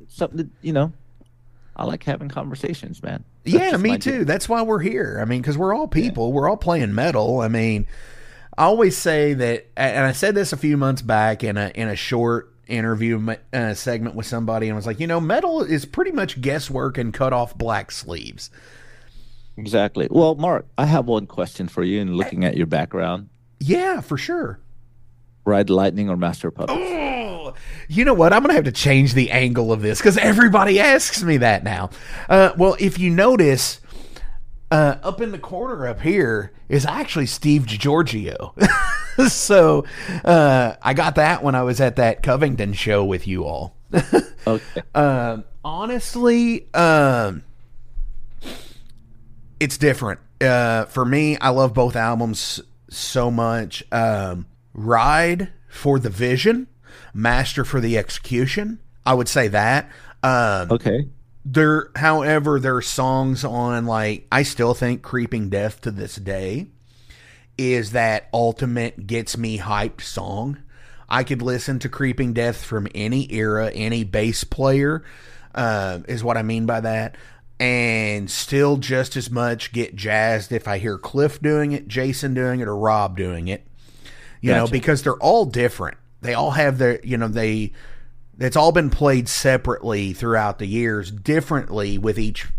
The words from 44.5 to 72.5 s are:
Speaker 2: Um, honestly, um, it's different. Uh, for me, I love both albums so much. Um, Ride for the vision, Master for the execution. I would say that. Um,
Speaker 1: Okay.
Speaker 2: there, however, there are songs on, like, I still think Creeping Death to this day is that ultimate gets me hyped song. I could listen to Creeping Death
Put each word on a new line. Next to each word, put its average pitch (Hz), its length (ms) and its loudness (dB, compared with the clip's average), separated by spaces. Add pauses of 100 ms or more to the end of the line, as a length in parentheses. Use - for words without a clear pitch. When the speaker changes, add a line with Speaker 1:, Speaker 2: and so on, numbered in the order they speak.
Speaker 2:
Um, 123 520 2 (180)
honestly, 233 1120 0
um, 135 720 4 (2250)
it's 147 180 -2
different. 131 420 0 (220)
Uh, 120 440 2
for 127 200 -2
me, 147 320 0
I 131 120 0
love 127 240 2
both 123 220 2
albums 113 640 -2 (280)
so 120 420 -2
much. 113 600 0
Um, 98 540 -2 (280)
Ride 151 800 2 (160)
for 139 300 2
the 120 100 -2
vision, 131 580 2 (460)
Master 120 500 2
for 131 160 -2
the 113 180 0
execution. 135 840 -2 (260)
I 131 80 4
would 123 160 0
say 123 200 2
that. 110 400 2 (340)
Um, 110 480 2
Speaker 1:
Okay. 120 380 0 (360)
Speaker 2:
there, 151 500 2
however, 151 640 2
there 131 180 0
are 120 60 -2
songs 131 640 0
on, 120 400 -2
like, 107 460 -2
I 139 120 4
still 120 300 0
think 120 300 -2
Creeping 113 460 -4
Death 101 320 -4
to 113 100 -6
this 101 240 -10
day 98 520 -6 (920)
is 123 340 0
that 113 420 0
ultimate 117 760 -2
gets 117 300 -4
me 110 220 -4
hyped 104 420 -4
song. 107 560 -8 (500)
I 127 160 0
could 127 180 -4
listen 127 380 -4
to 135 100 -6
Creeping 127 440 -2
Death 117 300 -2